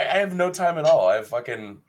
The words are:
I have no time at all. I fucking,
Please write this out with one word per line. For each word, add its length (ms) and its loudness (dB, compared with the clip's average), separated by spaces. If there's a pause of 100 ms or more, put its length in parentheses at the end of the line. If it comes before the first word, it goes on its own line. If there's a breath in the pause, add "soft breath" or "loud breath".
I 140 0
have 160 -4
no 160 0
time 260 -2
at 80 0
all. 220 6
I 140 2
fucking, 680 -8